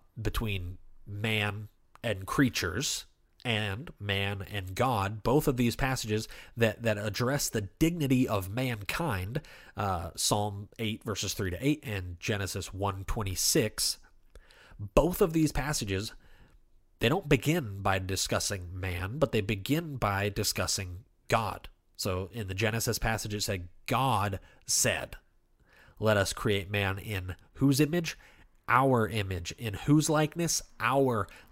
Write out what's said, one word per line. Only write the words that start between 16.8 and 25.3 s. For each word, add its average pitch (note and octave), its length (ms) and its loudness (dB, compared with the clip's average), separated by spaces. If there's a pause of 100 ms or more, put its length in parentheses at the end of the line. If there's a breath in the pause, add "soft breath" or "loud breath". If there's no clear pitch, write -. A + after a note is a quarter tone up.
they A2+ 80 2
don't D3+ 200 0
begin C3 540 0
by F#2+ 160 2
discussing F#2 720 -2
man, F#2 460 -4
but D#3 140 2
they A2+ 80 2
begin B2+ 560 -2
by G2+ 320 0
discussing G2 760 -4 (220)
God. A2 420 0 (300)
So F#2 340 -2
in A2 160 -8
the F#2+ 60 -8
Genesis A2 440 0
passage, A2 340 -2
it G#2 100 -4
said, F#2 260 -4 (180)
"God A2 540 2 (260 soft breath)
said, - 500 0 (840 soft breath)